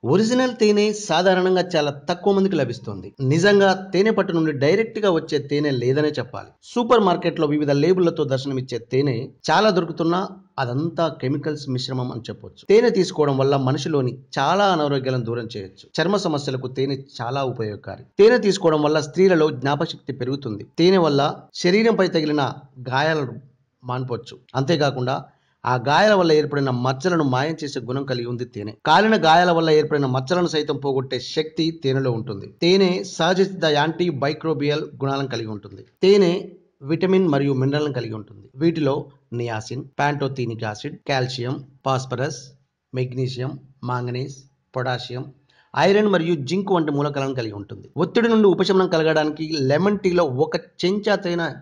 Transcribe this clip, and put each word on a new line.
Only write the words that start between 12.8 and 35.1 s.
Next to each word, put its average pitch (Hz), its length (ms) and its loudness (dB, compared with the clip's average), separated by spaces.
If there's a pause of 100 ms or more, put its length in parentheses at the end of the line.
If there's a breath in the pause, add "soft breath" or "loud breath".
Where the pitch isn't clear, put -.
తీసుకోవడం 151 480 0
వల్ల 139 180 2
మనిషిలోని 135 640 0 (200)
చాలా 170 260 2
అనారోగ్యాలను 139 600 0
దూరం 113 320 -6
చేయొచ్చు. - 460 -8
చర్మ 196 140 2
సమస్యలకు 135 520 -2
తేనె 135 280 -4 (260)
చాలా 135 220 -4
ఉపయోగకారి. 104 580 -8 (160)
తేనె 226 200 8
తీసుకోవడం 175 440 2
వల్ల 151 180 2
స్త్రీలలో 170 500 4
జ్ఞాపకశక్తి 139 640 -4
పెరుగుతుంది. 123 540 -8 (120)
తేనె 185 180 6
వల్ల 147 440 2 (140)
శరీరంపై 190 540 2
తగిలిన 151 440 0 (380)
గాయాలను 139 500 -2 (440)
మాన్పొచ్చు. 123 540 -8 (160)
అంతేకాకుండా 135 720 0 (420 soft breath)
ఆ 127 100 2
గాయాల 156 380 4
వల్ల 170 180 4
ఏర్పడిన 143 380 2
మచ్చలను 135 540 0
మాయం 139 400 0
చేసే 135 160 -8
గుణం 127 240 -6
కలిగి 120 220 -6
ఉంది 120 180 -8
తేనె. 104 280 -12 (140)
కాలిన 196 380 4
గాయాల 170 260 6
వల్ల 165 200 2
ఏర్పడిన 147 360 4
మచ్చలను 135 400 0
సైతం 147 300 -2
పోగొట్టే 131 440 -4
శక్తి 160 640 -4
తేనెలో 135 260 0
ఉంటుంది. 107 520 -8
తేనె 185 420 2
సహజసిద్ధ 180 600 0
యాంటీమైక్రోబియల్ 151 1160 0
గుణాలను 135 480 -6